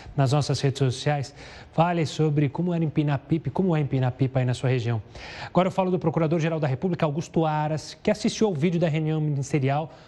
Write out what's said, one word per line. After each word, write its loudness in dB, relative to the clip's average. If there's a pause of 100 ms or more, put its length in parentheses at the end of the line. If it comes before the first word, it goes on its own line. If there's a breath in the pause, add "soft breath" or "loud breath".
(160 loud breath)
nas 4
nossas 2
redes 0
sociais. -2 (380 loud breath)
Fale 2
sobre 2
como -2
era 0
empinar 0
pipa -2
e -4
como 2
é 2
empinar 0
pipa 0
aí 2
na 0
sua -2
região. 0 (440 loud breath)
Agora 2
eu -2
falo 0
do 2
Procurador-Geral 0
da 0
República, -2
Augusto 0
Aras, -2
que 2
assistiu 0
ao 0
vídeo 0
da 2
reunião 0
ministerial 0 (160 loud breath)